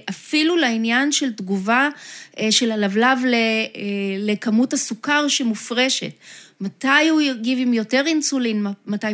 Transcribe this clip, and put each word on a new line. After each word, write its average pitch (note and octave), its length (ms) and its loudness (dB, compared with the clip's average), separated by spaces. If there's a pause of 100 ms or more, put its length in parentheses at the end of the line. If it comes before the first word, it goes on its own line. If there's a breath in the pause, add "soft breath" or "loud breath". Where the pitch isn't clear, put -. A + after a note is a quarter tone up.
אפילו D#4 460 0
לעניין A#3+ 560 0
של C4+ 220 -2
תגובה, G3+ 560 0 (500 loud breath)
אה, A3 120 0
של A3+ 200 2
הלבלב A3 540 2
ל-, B3+ 80 2
אה, A#3 60 2 (800)
לכמות G#3+ 540 0
הסוכר D4 540 2
שמופרשת. B3 840 -2 (500 loud breath)
מתי C4+ 480 2
הוא D#4 120 4
יגיב B3+ 400 0
עם B3 120 2
יותר A#3 320 0
אינסולין, B3+ 640 0
מ-, G3+ 60 -4 (120)
מתי G#3 280 -4